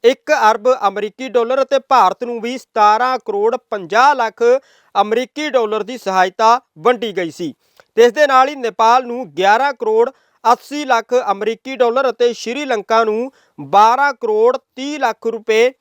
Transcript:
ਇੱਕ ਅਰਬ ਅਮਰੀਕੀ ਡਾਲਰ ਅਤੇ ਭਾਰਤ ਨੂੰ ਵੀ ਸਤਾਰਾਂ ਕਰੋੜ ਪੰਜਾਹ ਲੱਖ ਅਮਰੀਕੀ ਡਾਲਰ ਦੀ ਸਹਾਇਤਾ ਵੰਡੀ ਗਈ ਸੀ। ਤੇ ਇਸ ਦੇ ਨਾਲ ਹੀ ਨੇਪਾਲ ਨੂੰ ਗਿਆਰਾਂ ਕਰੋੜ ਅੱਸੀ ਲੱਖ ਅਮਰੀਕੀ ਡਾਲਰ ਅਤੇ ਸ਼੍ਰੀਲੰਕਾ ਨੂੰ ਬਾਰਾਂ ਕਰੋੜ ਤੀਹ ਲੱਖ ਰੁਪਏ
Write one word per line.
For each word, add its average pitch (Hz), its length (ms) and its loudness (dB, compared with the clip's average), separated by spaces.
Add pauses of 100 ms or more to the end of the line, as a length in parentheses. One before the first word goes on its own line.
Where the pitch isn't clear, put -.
ਇੱਕ 262 280 0
ਅਰਬ 226 460 2 (100)
ਅਮਰੀਕੀ 208 420 -6
ਡਾਲਰ 240 340 -2
ਅਤੇ 269 160 -2
ਭਾਰਤ 226 440 2
ਨੂੰ 233 180 -8
ਵੀ 240 160 -8
ਸਤਾਰਾਂ 226 680 0
ਕਰੋੜ 220 320 -2 (120)
ਪੰਜਾਹ 220 460 2
ਲੱਖ 233 280 -4 (580)
ਅਮਰੀਕੀ 247 480 -4
ਡਾਲਰ 220 340 -2
ਦੀ 233 140 -10
ਸਹਾਇਤਾ 190 640 0 (200)
ਵੰਡੀ 214 380 -2
ਗਈ 175 140 -4
ਸੀ। 151 220 -8 (420)
ਤੇ 226 80 6
ਇਸ 240 80 6
ਦੇ 294 160 2
ਨਾਲ 269 220 4
ਹੀ 302 60 -10
ਨੇਪਾਲ 240 500 0
ਨੂੰ 240 300 -10
ਗਿਆਰਾਂ 220 380 2
ਕਰੋੜ 226 380 0 (400)
ਅੱਸੀ 285 340 -4
ਲੱਖ 240 280 0 (180)
ਅਮਰੀਕੀ 220 440 -6
ਡਾਲਰ 247 340 0
ਅਤੇ 240 240 0
ਸ਼੍ਰੀਲੰਕਾ 226 680 -2
ਨੂੰ 220 280 -4 (280)
ਬਾਰਾਂ 226 540 2
ਕਰੋੜ 226 440 0
ਤੀਹ 285 420 -10
ਲੱਖ 233 280 -4
ਰੁਪਏ 226 540 0